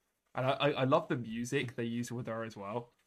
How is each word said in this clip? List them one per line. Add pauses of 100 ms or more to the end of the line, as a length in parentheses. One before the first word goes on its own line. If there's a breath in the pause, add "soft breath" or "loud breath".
(340)
And
I,
I,
I
love
the
music
they
use
with
her
as
well. (140)